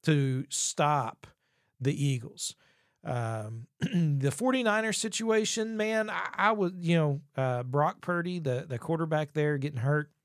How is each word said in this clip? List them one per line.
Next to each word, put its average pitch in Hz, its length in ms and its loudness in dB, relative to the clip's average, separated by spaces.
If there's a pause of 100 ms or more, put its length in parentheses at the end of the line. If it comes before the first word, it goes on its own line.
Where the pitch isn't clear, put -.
to 139 460 2
stop - 760 0 (520)
the 143 260 0
Eagles. - 500 -4 (480)
Um, 113 680 -6
<clears throat> - 60 -20
the 143 520 2
forty-niners 220 680 0
situation, 220 800 0
man, 214 320 0
I, 185 260 -4
I 202 160 4
was, 190 280 0
you 170 180 4
know, 147 240 2 (140)
uh, 127 280 0
Brock 147 380 0
Purdy, 175 380 -2
the, 139 280 -2
the 120 100 -4
quarterback 156 560 -2
there, 151 240 2
getting 143 220 -4
hurt. 147 320 2 (140)